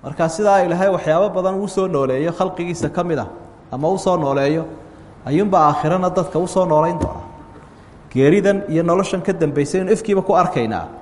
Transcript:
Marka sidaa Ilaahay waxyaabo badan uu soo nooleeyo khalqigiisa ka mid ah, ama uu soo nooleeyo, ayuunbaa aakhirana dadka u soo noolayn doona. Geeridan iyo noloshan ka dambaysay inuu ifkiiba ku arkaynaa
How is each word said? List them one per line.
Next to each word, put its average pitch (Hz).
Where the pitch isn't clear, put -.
Marka 165
sidaa 196
Ilaahay 180
waxyaabo 170
badan 185
uu 196
soo 190
nooleeyo 139
khalqigiisa 175
ka 175
mid 165
ah, 104
ama 139
uu 190
soo 185
nooleeyo, 143
ayuunbaa 170
aakhirana 180
dadka 175
u 180
soo 185
noolayn 160
doona. -
Geeridan 190
iyo 160
noloshan 180
ka 196
dambaysay 147
inuu 185
ifkiiba 196
ku -
arkaynaa 113